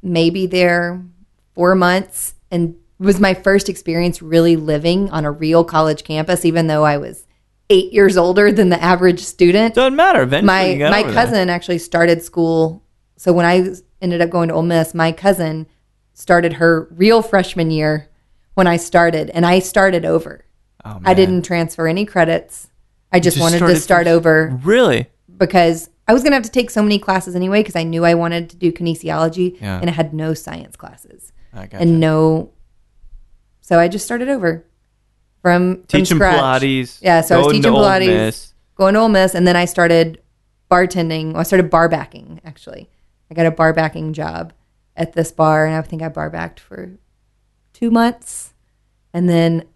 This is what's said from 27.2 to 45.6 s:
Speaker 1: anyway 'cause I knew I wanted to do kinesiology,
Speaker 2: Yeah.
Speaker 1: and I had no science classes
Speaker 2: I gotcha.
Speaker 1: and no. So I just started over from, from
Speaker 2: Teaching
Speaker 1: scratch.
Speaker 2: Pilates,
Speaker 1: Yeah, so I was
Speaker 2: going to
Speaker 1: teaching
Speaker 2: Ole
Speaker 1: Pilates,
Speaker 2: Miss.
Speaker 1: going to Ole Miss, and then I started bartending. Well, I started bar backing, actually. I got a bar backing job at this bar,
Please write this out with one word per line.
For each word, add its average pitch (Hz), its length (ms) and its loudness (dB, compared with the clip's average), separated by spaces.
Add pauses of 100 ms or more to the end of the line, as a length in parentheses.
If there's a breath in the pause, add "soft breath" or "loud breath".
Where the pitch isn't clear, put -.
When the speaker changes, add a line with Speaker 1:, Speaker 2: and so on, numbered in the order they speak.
Speaker 1:
anyway 190 260 0
'cause 175 140 -6
I 165 80 -4
knew 165 200 -4
I 170 100 4
wanted 170 360 -4
to - 60 -20
do 170 160 -2
kinesiology, 165 880 -4
Speaker 2:
Yeah. 98 200 -8
Speaker 1:
and 175 80 -4
I 175 40 -4
had 156 200 -4
no 156 220 -6
science - 420 -16
classes - 560 -20 (220)
Speaker 2:
I 95 120 -18
gotcha. - 160 -20
Speaker 1:
and 165 180 4
no. 160 500 0 (1120)
So 175 180 0
I 170 100 4
just 202 160 -8
started 240 240 -6
over 175 380 -4 (760)
from, 180 340 2
from - 100 -20
Speaker 2:
Teaching 185 320 0
Speaker 1:
scratch. 143 440 2
Speaker 2:
Pilates, 131 380 -4
Speaker 1:
Yeah, 170 200 4
so 170 160 0
I - 20 4
was 175 80 4
Speaker 2:
going 226 80 2
to 220 140 2
Speaker 1:
teaching 226 100 4
Speaker 2:
Ole 208 60 4
Speaker 1:
Pilates, 190 220 2
Speaker 2:
Miss. - 480 -2 (200)
Speaker 1:
going 190 200 2
to 214 60 2
Ole 226 80 2
Miss, 190 260 2
and 175 120 2
then 175 100 4
I 175 80 2
started 170 560 0 (500)
bartending. 170 600 0
Well, 160 80 -6
I 170 40 0
started 180 260 2
bar 165 180 2
backing, 156 560 -8
actually. - 440 -20 (420)
I 160 40 -20
got 165 120 0
a 165 40 2
bar 160 220 0
backing 160 400 -4
job 156 400 -10 (440)
at 165 160 -8
this 160 200 -4
bar, 156 340 2